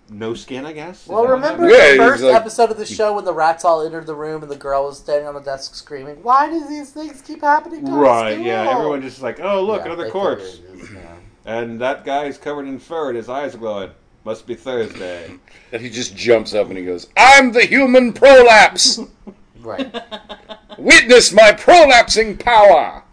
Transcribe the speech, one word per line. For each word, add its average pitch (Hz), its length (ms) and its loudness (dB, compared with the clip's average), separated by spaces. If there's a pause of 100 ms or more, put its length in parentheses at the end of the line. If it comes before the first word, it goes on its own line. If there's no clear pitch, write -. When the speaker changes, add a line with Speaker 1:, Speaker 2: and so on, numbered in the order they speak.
(120)
Speaker 1:
no 110 240 -12
skin, 127 300 -16
I 160 80 -18
guess. 156 300 -16
Is - 40 -20
Speaker 2:
Well, 202 160 -4
Speaker 1:
that 247 60 0
what 262 60 2
Speaker 2:
remember 320 300 -4
Speaker 1:
happened? 349 60 6
Speaker 3:
Yeah, 440 140 8
Speaker 2:
the 147 60 6
Speaker 3:
he's 135 60 4
Speaker 2:
first 247 260 2
Speaker 3:
like 254 120 4
Speaker 2:
episode 220 360 0
of 220 60 -8
the 214 80 -10
show 214 300 -4
when 196 100 -10
the 180 80 -6
rats 160 320 -2
all 165 160 0
entered 160 260 -10
the 160 80 -12
room 156 280 -12
and 147 80 -16
the 143 40 -12
girl 139 300 -6
was 143 140 -14
standing 147 280 -6
on 147 80 -14
the 143 40 -14
desk 135 360 -14
screaming, 143 480 -18
"Why 269 260 0
do 311 180 -10
these 285 240 -14
things 302 300 -18
keep 302 200 -18
happening 302 440 -4
to 269 60 -8
our 196 80 -4
Speaker 1:
Right, 113 400 0
yeah. 113 260 -6
Speaker 2:
school?" 131 140 -4
Speaker 1:
Everyone 143 240 -6
just 131 140 -16
is - 60 -18
like, - 160 -10
"Oh, 190 240 -6
look, 208 180 -6
Speaker 2:
Yeah, - 40 -14
Speaker 1:
another 170 200 -12
Speaker 2:
they 180 60 -12
Speaker 1:
corpse." 117 460 -8
Speaker 2:
figured 92 220 -20
it 90 40 -20
is, - 100 -20
yeah. 87 220 -20 (300)
Speaker 1:
And 117 360 -12
that 131 240 -8
guy's 139 340 -8
covered 147 280 -12
in 135 120 -14
fur 156 300 -10
and 120 80 -8
his 113 120 -14
eyes 139 260 -10
are 117 40 -20
glowing. 101 320 -10 (340)
Must 110 220 -12
be 120 80 -12
Thursday. 95 760 -12 (220)
Speaker 3:
<laughs> - 180 -20
And 113 120 -12
he 123 80 -14
just 110 240 -12
jumps 107 400 0
up 101 140 -2
and 92 100 -14
he 90 60 -12
goes, 87 200 -10 (100)
"I'm 262 360 6
the 226 140 2
human 254 480 2
prolapse!" 233 880 6 (600)
Speaker 2:
Right. 151 320 -12 (440)
Speaker 3:
<laughs> - 420 -20
"Witness 240 520 2
my 214 220 6
prolapsing 240 840 2
power!" 196 720 4